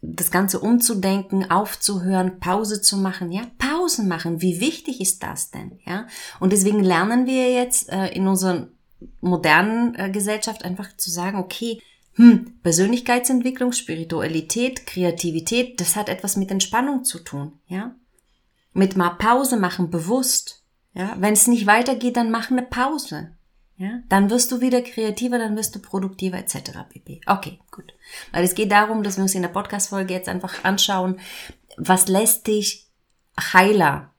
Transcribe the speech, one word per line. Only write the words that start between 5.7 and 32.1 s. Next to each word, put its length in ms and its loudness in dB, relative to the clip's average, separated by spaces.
ja? 220 -8
Und 140 4
deswegen 280 4
lernen 440 2
wir 260 2
jetzt, 380 0
äh, 240 -2
in 140 0
unserer 400 0
modernen, 760 2
äh, 140 -6
Gesellschaft 540 -4
einfach 320 -8
zu 160 -6
sagen, 260 -4
okay, 440 -6
hm, 500 8
Persönlichkeitsentwicklung, 1080 0
Spiritualität, 1120 -4
Kreativität, 920 -2
das 160 0
hat 140 -4
etwas 260 -4
mit 140 -2
Entspannung 540 0
zu 160 -6
tun, 480 -12
ja? 280 -8
Mit 220 2
mal 160 2
Pause 460 2
machen, 320 0
bewusst, 760 -2
ja? 260 -6
Wenn's 280 4
nicht 200 2
weitergeht, 500 4
dann 140 0
mach 180 -4
eine 140 0
Pause, 720 -4
ja? 220 -6
Dann 220 6
wirst 200 2
du 100 -2
wieder 200 2
kreativer, 560 -4
dann 180 -2
wirst 200 -6
du 40 -10
produktiver, 600 -6
et 100 -10
cetera 320 -10
pp. 460 -20
Okay, 320 -4
gut. 240 -20
Weil 120 0
es 120 0
geht 160 0
darum, 320 4
dass 140 -4
wir 40 0
uns 140 0
in 80 -2
der 60 -2
Podcast-Folge 680 -4
jetzt 120 -6
einfach 360 -8
anschauen, 560 0
was 300 6
lässt 400 2